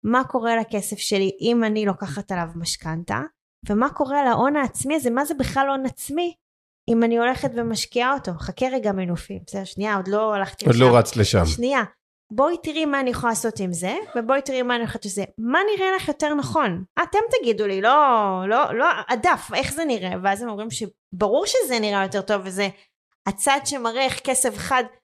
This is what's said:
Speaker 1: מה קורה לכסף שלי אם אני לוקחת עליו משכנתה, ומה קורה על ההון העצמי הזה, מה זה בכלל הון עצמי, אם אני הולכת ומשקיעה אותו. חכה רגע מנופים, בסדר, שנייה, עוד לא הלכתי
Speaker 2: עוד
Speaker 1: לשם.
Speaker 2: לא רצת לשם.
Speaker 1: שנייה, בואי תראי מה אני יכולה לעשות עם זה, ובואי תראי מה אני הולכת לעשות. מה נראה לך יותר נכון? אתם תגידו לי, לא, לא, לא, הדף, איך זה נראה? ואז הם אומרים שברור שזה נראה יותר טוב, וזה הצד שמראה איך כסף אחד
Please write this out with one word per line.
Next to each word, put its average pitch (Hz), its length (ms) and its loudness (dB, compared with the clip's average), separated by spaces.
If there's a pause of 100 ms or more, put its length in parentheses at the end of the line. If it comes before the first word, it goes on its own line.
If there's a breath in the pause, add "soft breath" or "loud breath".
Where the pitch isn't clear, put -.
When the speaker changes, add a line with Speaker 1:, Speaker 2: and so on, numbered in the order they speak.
Speaker 1:
מה 240 200 2
קורה 233 320 0
לכסף 214 420 -4
שלי 196 340 0 (100)
אם 233 220 2
אני 214 220 0
לוקחת 190 460 -4
עליו 175 240 -4
משכנתה, 165 640 -6 (500)
ומה 226 200 2
קורה 285 320 -2
על 269 60 2
ההון 247 280 2
העצמי 285 400 -2
הזה, 254 140 0
מה 262 160 0
זה 320 80 -6
בכלל 269 360 0
הון 269 160 -2
עצמי, 330 480 -4 (560)
אם 233 140 4
אני 233 140 2
הולכת 254 380 0
ומשקיעה 240 580 -2
אותו. 269 260 -4
חכה - 280 -4
רגע 240 240 0
מנופים, 185 560 -4
בסדר, 196 160 -8
שנייה, 202 320 -4
עוד 190 120 -2
לא 214 280 2
הלכתי 190 300 -4
Speaker 2:
עוד 131 100 6
Speaker 1:
לשם. 120 100 6
Speaker 2:
לא 123 120 8
רצת - 200 4
לשם. 98 280 4
Speaker 1:
שנייה, 240 380 0 (500)
בואי 294 300 2
תראי 311 220 -2
מה 277 140 0
אני 254 100 0
יכולה 240 220 0
לעשות 220 280 -2
עם 185 140 -2
זה, 185 220 -4 (200)
ובואי 254 260 0
תראי 269 200 -4
מה 247 140 0
אני 233 80 -2
הולכת 226 220 -8
לעשות. 196 200 -6 (120)
מה 240 220 0 (160)
נראה 381 200 0
לך 359 120 -4
יותר 302 260 0
נכון? 262 500 -2 (200)
אתם 359 160 0 (220)
תגידו 214 260 0
לי, 190 140 -2
לא, 214 80 4 (580)
לא, 240 300 2
לא, 269 80 2 (240)
הדף, 262 440 0
איך 269 200 -2
זה 320 120 -2
נראה? 202 240 -2 (140)
ואז 196 180 0
הם 240 80 -6
אומרים 214 220 -8
שברור 208 720 -2
שזה 294 340 2
נראה 202 240 2
יותר 190 180 -2
טוב, 202 240 0
וזה 190 240 -2 (560 soft breath)
הצד 269 400 0
שמראה 247 400 -2
איך 262 140 -2
כסף 254 360 -2
אחד 254 280 0 (200)